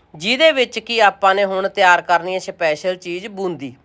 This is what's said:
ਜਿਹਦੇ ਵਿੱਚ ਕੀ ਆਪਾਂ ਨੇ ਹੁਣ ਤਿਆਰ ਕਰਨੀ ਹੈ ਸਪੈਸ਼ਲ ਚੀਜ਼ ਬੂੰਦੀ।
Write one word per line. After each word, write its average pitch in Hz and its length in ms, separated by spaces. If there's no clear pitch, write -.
ਜਿਹਦੇ 240 380
ਵਿੱਚ 240 280
ਕੀ 226 220
ਆਪਾਂ 196 340
ਨੇ 202 100
ਹੁਣ 190 240
ਤਿਆਰ 180 320
ਕਰਨੀ 175 320
ਹੈ 185 60
ਸਪੈਸ਼ਲ 185 580
ਚੀਜ਼ 180 320
ਬੂੰਦੀ। 170 440